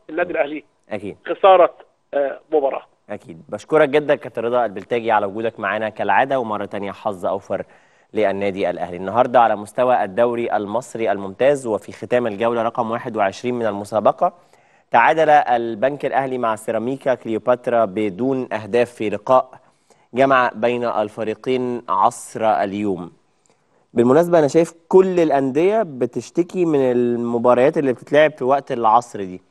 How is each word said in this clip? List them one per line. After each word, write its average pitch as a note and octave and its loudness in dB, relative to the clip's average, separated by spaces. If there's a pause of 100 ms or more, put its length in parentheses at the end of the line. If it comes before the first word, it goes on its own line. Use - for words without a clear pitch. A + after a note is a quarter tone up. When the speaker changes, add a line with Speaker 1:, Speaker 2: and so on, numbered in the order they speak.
(100)
Speaker 1:
النادي F3 -4
Speaker 2:
مم. D#3+ -4
Speaker 1:
الاهلي D3 -4 (260)
Speaker 2:
اكيد. G2+ -8 (100)
Speaker 1:
خساره، F#3 6 (400)
آه، C#3+ -4 (120)
مباراه. C3+ 0 (280)
Speaker 2:
اكيد. F2 -14
بشكرك D3+ 0
جدا D3 2
كابتن B2 -6
رضا A#2+ 0
البلتاجي A2 -4
على G#2 2
وجودك A2 -6
معانا G#2+ -4
كالعاده، A2 0
ومره G#2+ -4
ثانيه G2 -8
حظ F#2+ -8
اوفر F#2 -6 (520)
للنادي G2 -2
الأهلي. F2 -8
النهاردة A#2 0
على A2 4
مستوى A#2 -2
الدوري A#2 -2
المصري G#2+ -4
الممتاز A#2+ 0
وفي G#2 -6
ختام A#2+ -2
الجولة A2+ -2
رقم A2+ -2
واحد A#2 -6
وعشرين G#2+ -2
من A#2 -4
المسابقة، G#2+ 0 (580)
تعادل D3+ 4
البنك B2 2
الأهلي C3 -2
مع A2+ -2
سيراميكا B2 -4
كليوباترا A#2 0
بدون A2 -4
أهداف A2 -2
في G#2+ -6
لقاء B2 0 (680)
جمع B2+ 4
بين A#2+ -2
الفريقين A#2 -4
عصر A2 -2
اليوم. G2 -2 (800)
بالمناسبة D3+ 4
أنا D3 4
شايف E3 2 (140)
كل F#3 4
الأندية D3+ 2
بتشتكي D#3 -4
من D3+ 2 (120)
المباريات A#2+ 2
اللي C#3 0
بتتلعب D3 2
في C#3+ -8
وقت C#3 0
العصر A2+ 2
دي. F#2 -12